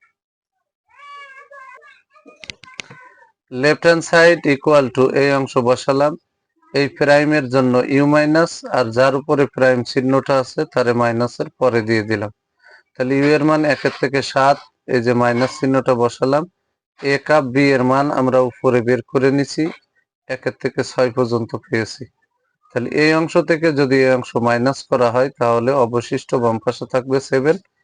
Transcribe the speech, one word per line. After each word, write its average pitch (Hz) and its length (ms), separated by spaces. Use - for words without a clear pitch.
Left 135 340
hand 170 180
side 170 420
equal 143 440
to 127 140
এই 139 200
অংশ 135 240
বসালাম, 135 560
এই 139 160
প্রাইমের 147 600
জন্য 127 240
ইউ 143 200
মাইনাস, 151 440
আর 127 200
যার 131 240
উপরে 143 320
প্রাইম 127 360
চিহ্নটা 135 560
আছে - 260
তারে 120 280
মাইনাসের 117 640
পরে 120 240
দিয়ে 110 220
দিলাম। 104 280
তাহলে 131 260
ইউ 139 140
এর 147 160
মান 156 200
একের 135 340
থেকে 139 240
সাত, 139 340
এই 127 140
যে 120 120
মাইনাস 120 420
চিহ্নটা 131 400
বসালাম, 131 480
এ 139 160
কাপ 151 260
বি 139 200
এর 127 120
মান 131 280
আমরা 131 300
উপরে 123 400
বের 117 260
করে 135 240
নিছি, 143 320
একের 131 280
থেকে 131 260
ছয় 127 280
পর্যন্ত 117 400
পেয়েছি। 113 400
তাহলে 120 320
এই 151 180
অংশ 160 200
থেকে 165 200
যদি 135 180
এই 131 180
অংশ 123 160
মাইনাস 120 360
করা 123 260
হয় 127 280
তাহলে 117 340
অবশিষ্ট 120 500
বাম 117 240
পাশে - 260
থাকবে 131 360
সেভেন, 139 340